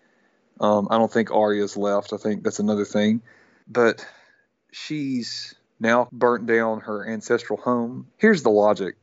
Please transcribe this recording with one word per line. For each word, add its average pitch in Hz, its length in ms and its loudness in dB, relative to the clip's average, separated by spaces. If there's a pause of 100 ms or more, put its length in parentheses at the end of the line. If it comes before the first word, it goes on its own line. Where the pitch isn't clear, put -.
(580)
Um, 104 320 2
I 113 60 4
don't 113 160 2
think 113 180 0
Arya's 104 460 0
left. 101 380 -2
I - 20 -4
think 104 260 -4
that's - 180 -4
another 104 260 0
thing. 107 340 2 (480)
But 117 380 0 (640)
she's 135 840 -8 (260)
now 120 320 2
burnt 120 340 0
down 113 340 0
her 104 260 -8
ancestral 113 540 -4
home. 123 460 -4 (100)
Here's 208 260 4
the 120 80 2
logic 104 520 2